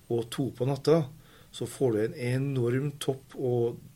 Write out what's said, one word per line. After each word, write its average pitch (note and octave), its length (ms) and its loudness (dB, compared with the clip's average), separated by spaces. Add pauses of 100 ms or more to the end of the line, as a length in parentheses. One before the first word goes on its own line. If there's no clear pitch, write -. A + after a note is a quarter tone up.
(120)
og A#2 200 0
to C3+ 240 -2
på B2 120 -2
natta, C#3+ 340 4 (500)
så - 160 -8
får B2+ 240 2
du G#2 140 2
en - 120 -4 (140)
enorm C3 640 0 (100)
topp, - 320 -4
og B2 480 0 (120)